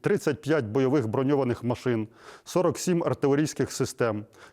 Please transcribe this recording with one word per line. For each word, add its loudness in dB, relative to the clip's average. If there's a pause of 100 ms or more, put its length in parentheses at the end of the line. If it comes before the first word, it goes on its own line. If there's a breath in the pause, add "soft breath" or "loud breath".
тридцять 0
п'ять 0
бойових 0
броньованих 0
машин, -2 (360 loud breath)
сорок 0
сім 0
артилерійських 0
систем, -2 (280 loud breath)